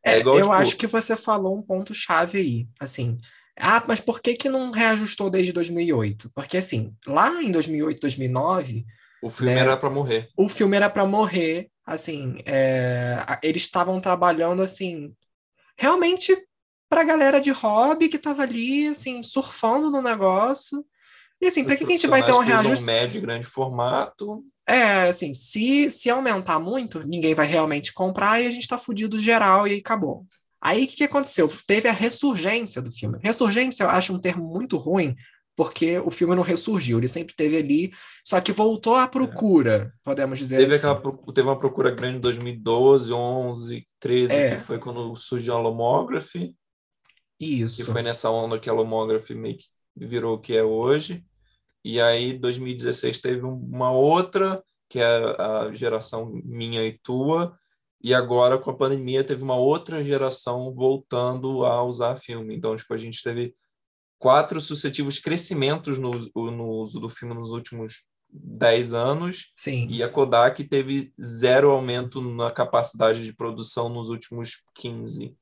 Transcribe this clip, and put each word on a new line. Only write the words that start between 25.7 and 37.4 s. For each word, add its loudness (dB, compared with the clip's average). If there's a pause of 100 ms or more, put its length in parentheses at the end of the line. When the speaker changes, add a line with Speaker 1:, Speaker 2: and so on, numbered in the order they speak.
Speaker 2:
se 0
aumentar 0
muito, -6
ninguém 0
vai 2
realmente 0
comprar 0
e 0
a -2
gente -8
tá -4
fudido -6
geral 4
e 0
acabou. -4 (360)
Aí, 2
o -12
que -14
que 0
aconteceu? 2 (180)
Teve 2
a 2
ressurgência -2
do -10
filme. -8
Ressurgência 0
eu 2
acho 2
um -4
termo -2
muito -4
ruim, 0 (420)
porque 0
o -2
filme 0
não 2
ressurgiu, 0
ele 0
sempre -8
teve 2